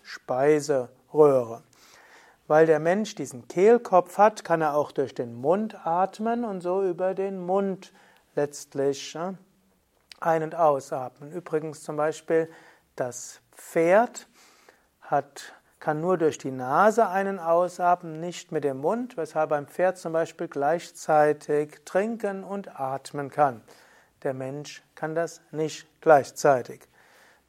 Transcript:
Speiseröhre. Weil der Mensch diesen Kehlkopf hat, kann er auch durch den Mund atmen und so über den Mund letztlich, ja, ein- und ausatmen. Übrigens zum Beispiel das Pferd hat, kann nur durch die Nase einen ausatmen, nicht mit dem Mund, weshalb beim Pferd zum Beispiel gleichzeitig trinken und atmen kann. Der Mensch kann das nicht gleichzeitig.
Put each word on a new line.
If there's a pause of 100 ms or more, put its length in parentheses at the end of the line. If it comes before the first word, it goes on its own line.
Speiseröhre. (840)
Weil
der
Mensch
diesen
Kehlkopf
hat,
kann
er
auch
durch
den
Mund
atmen
und
so
über
den
Mund (400)
letztlich,
ja, (880)
ein-
und
ausatmen.
Übrigens
zum
Beispiel (460)
das (120)
Pferd (720)
hat, (260)
kann
nur
durch
die
Nase
einen
ausatmen,
nicht
mit
dem
Mund,
weshalb
beim
Pferd
zum
Beispiel
gleichzeitig
trinken
und
atmen
kann. (600)
Der
Mensch (120)
kann
das (100)
nicht (160)
gleichzeitig. (680)